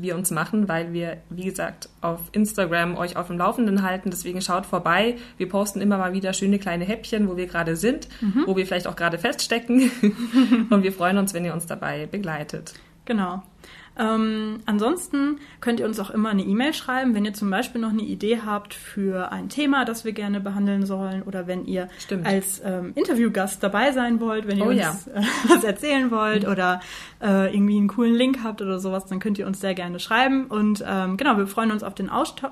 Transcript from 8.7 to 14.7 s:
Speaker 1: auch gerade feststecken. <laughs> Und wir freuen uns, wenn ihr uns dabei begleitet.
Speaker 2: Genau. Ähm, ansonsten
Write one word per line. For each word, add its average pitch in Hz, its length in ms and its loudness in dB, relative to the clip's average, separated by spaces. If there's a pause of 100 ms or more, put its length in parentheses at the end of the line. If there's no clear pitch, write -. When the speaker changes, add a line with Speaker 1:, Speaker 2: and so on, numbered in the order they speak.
Speaker 1:
auch 175 100 -4
gerade 170 220 0
feststecken. 240 720 2 (100)
<laughs> 226 720 4
Und 202 120 6
wir 190 120 2
freuen 185 240 2
uns, 196 160 0
wenn 170 100 -2
ihr 170 80 -2
uns 165 140 -6
dabei 147 400 -6
begleitet. 165 640 -6 (320)
Speaker 2:
Genau. 190 380 0 (540)
Ähm, 220 720 0
ansonsten 277 720 0 (220)